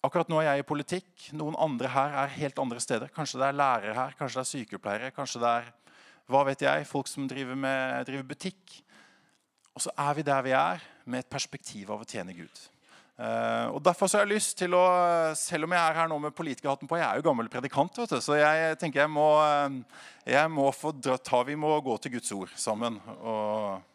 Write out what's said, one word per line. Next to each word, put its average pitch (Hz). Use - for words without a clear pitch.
Akkurat 170
nå 160
er 156
jeg 139
i -
politikk, 151
noen 151
andre 131
her 139
er 139
helt 143
andre 120
steder. 120
Kanskje 131
det 139
er 143
lærere 117
her, 139
kanskje 131
det 131
er -
sykepleiere, 110
kanskje -
det 117
er, 120
hva 139
vet 135
jeg, 143
folk -
som 139
driver 131
med, 131
driver 135
butikk. -
Og -
så -
er 143
vi 151
der 139
vi 131
er, 170
med 127
et -
perspektiv -
av 104
å 117
tjene 92
Gud. -
Eh, 113
og -
derfor 180
så 208
har 202
jeg 202
lyst -
til 180
å, 180
selv 160
om 175
jeg 175
er 160
her 165
nå 151
med 151
politikerhatten 139
på, 165
jeg 160
er 117
jo 151
gammel 120
predikant, 139
vet 233
du, 135
så 147
jeg 156
tenker 143
jeg 156
må, 151
eh, 143
jeg 160
må 139
få 156
dra, 127
ta, 123
vi 147
må 151
gå 123
til 127
Guds -
ord 92
sammen 110
og 107